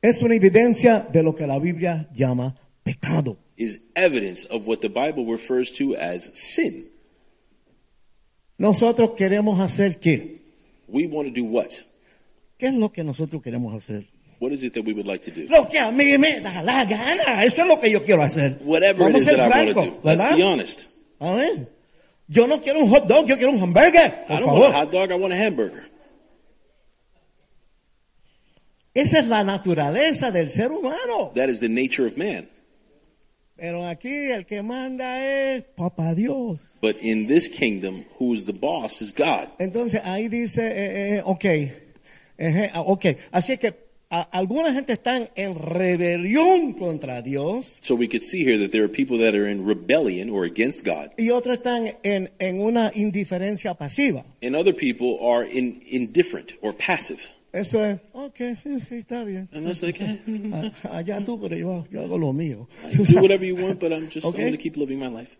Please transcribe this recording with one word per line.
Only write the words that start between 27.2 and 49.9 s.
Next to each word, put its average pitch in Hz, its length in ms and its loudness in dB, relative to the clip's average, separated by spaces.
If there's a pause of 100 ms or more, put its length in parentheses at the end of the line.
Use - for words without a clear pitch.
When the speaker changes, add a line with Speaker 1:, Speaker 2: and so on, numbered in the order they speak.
Speaker 1:
Esa 294 260 4
es 240 80 2
la 214 160 2
naturaleza 196 880 0
del 165 180 0
ser 233 220 -2
humano. 359 640 -4
Speaker 2:
That 131 140 0
is 117 100 -4
the 113 100 -2
nature 127 380 0
of 104 100 -6
man. 147 300 -6 (1080)
Speaker 1:
Pero 170 320 -8
aquí 170 220 -10 (220)
el 202 140 -6
que 208 180 -8
manda 254 600 -8
es 269 380 -4 (120)
Papá 165 400 -4
Dios. 233 440 -4 (220)
Speaker 2:
But 107 200 0
in 110 260 -2
this 151 220 4
kingdom, 95 560 -4 (140)
who 123 140 0
is 101 120 -4
the 101 80 -6
boss 127 480 -6
is 104 120 -8
God. 123 360 -2 (100)
Speaker 1:
Entonces 208 460 -2
ahí 202 240 -4
dice, 233 360 -4
eh, 202 520 -4
eh, 190 80 -4
ok, 190 200 -2 (920)
ejé, 165 360 0
ah, 170 80 -6
ok. 190 240 0 (260)
Así 180 220 0
es 254 60 -6
que 220 140 -2 (360)
a-, 170 120 -4 (100)
alguna 240 420 0
gente 262 200 -4
están 240 420 -4
en 190 200 -6
rebelión 180 1160 2
contra 147 480 -8
Dios. 143 600 -6
Speaker 2:
So - 140 0
we 120 120 0
could 113 160 -2
see 185 220 2
here 120 140 4
that 98 120 0
there 110 120 2
are 101 80 0
people 131 280 -2
that 113 160 4
are 104 140 2
in 101 160 -4
rebellion 104 640 0